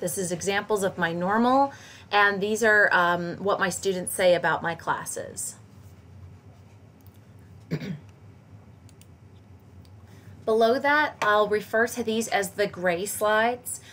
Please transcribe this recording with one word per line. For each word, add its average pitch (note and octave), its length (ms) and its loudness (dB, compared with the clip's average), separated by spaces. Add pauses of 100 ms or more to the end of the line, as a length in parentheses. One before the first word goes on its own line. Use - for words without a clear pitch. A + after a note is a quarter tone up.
This F3+ 180 -4
is F3+ 140 -4
examples G3 500 -2
of F#3+ 160 -2
my E3+ 140 -2
normal, A#3 600 2 (380)
and G3+ 300 4
these G#3+ 240 -2
are, G#3 280 6
um, F3 440 2
what F#3+ 240 -2
my F#3+ 80 0
students F3+ 440 -4
say F3+ 220 4
about E3+ 280 0
my E3 120 -4
classes. - 800 -8 (2250)
<clears throat> - 80 -4 (2750)
Below A3+ 360 2
that, D4 420 2
I'll G#3 260 4
refer G#3+ 380 0
to A#3+ 160 -8
these A3 240 -2
as F#3+ 240 -2
the G3+ 160 -2
gray F3+ 400 -2
slides. A3 720 -2 (120)